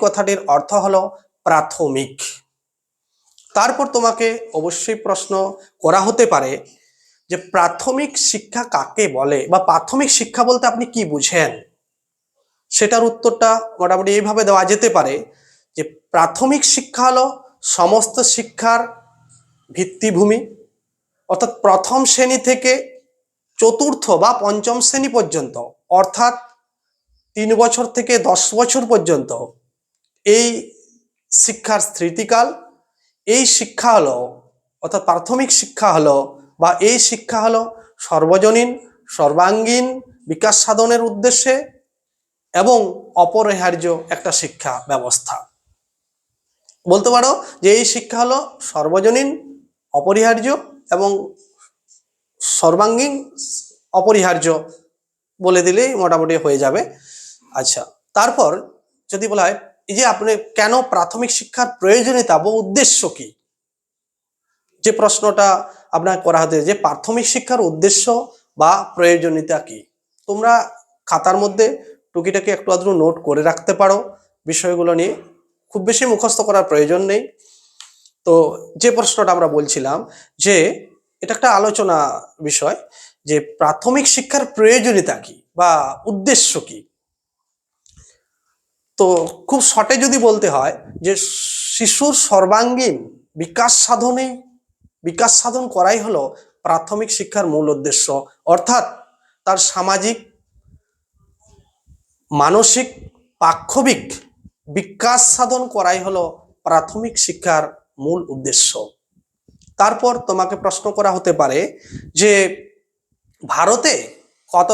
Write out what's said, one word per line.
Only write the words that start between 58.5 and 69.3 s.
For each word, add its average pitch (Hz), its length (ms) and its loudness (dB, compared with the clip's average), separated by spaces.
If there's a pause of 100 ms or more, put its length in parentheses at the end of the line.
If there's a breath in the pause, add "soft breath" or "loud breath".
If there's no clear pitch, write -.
যদি 196 200 -4
বলা 202 140 0
হয় 202 120 0 (320)
এই 196 80 -8
যে 254 60 2 (100)
আপনি 214 180 -2 (260)
কেন 220 160 2 (200)
প্রাথমিক 226 440 -2
শিক্ষার - 300 -4 (120)
প্রয়োজনীয়তা 233 640 2
বা 208 80 0 (100)
উদ্দেশ্য 202 400 2 (160)
কি, 120 100 -18 (1600)
যে 220 160 4
প্রশ্নটা 208 480 2 (500 loud breath)
আপনার 180 280 -2
করা 165 180 4
হতে 160 140 0 (100)
যে 196 60 2 (100)
প্রাথমিক 220 500 -2
শিক্ষার 247 360 -2
উদ্দেশ্য 165 360 2 (560 soft breath)
বা 160 100 6 (240)
প্রয়োজনীয়তা 165 720 2